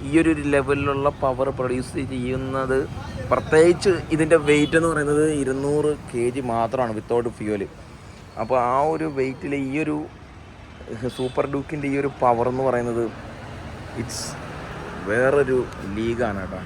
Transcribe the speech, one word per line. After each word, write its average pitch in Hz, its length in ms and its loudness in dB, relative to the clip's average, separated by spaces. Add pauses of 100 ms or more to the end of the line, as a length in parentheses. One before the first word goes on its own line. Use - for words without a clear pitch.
ഈ 139 40 -4 (100)
ഒരു 160 100 4 (220)
ലെവലിലുള്ള 139 560 2 (120)
പവർ 131 260 0 (100)
പ്രൊഡ്യൂസ് 127 440 -2 (100)
ചെയ്യുന്നത്, 131 680 -2 (540)
പ്രത്യേകിച്ച് 165 600 6 (240)
ഇതിൻ്റെ 160 220 6 (120)
വെയിറ്റ് 147 300 6
എന്ന് 165 120 2
പറയുന്നത് 147 340 2 (160)
ഇരുന്നൂറ് 143 500 0 (200)
കെ 120 140 0 (100)
ജി 139 60 -4 (100)
മാത്രമാണ് 117 480 0
without 120 280 0 (100)
fuel. 107 260 -2 (800)
അപ്പോൾ 117 160 2 (140)
ആ 131 40 2 (180)
ഒരു 160 140 -2 (120)
വെയിറ്റിൽ 131 400 -2
ഈ 135 120 -2 (120)
ഒരു 151 120 -2 (1200)
സൂപ്പർ 131 380 0
ഡ്യൂക്കിൻ്റെ 143 400 -4
ഈ - 80 0
ഒരു 139 80 0 (100)
പവർ 120 320 4
എന്ന് 127 160 0
പറയുന്നത് 120 360 2 (960)
ഇറ്റ്സ് - 260 -6 (800)
വേറൊരു 131 500 4 (380)
ലീഗാണ് 113 480 -2
കേട്ടോ. 92 220 -8